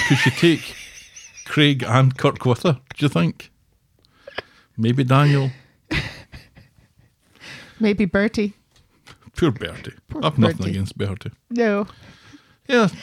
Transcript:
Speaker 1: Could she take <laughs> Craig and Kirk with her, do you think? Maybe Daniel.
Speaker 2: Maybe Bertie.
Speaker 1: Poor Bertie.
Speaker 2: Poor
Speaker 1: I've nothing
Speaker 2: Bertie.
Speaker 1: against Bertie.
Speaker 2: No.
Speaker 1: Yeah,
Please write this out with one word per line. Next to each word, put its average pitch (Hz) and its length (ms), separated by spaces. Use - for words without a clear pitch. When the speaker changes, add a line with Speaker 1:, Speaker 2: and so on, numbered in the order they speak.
Speaker 1:
Could 160 100
she - 120
take - 440
<laughs> - 360
Craig 143 400
and 131 320
Kirk - 260
with 120 200
her, 160 160
do 147 80
you - 20
think? - 420
Maybe 120 280
Daniel. 139 460
Speaker 2:
Maybe 208 280
Bertie. 202 480
Speaker 1:
Poor 170 140
Bertie. - 420
Speaker 2:
Poor 302 160
Speaker 1:
I've 156 140
nothing 160 180
Speaker 2:
Bertie. 90 140
Speaker 1:
against 95 260
Bertie. 101 340
Speaker 2:
No. 214 360
Speaker 1:
Yeah, 240 160